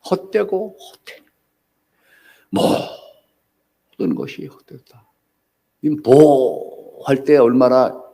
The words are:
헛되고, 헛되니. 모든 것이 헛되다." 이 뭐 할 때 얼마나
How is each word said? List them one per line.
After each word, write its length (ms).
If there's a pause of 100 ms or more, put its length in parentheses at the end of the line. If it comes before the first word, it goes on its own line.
헛되고, 680
헛되니. 480 (1200)
모든 1700
것이 320
헛되다." 580 (800)
이 60 (140)
뭐 720 (300)
할 180
때 140
얼마나 560 (200)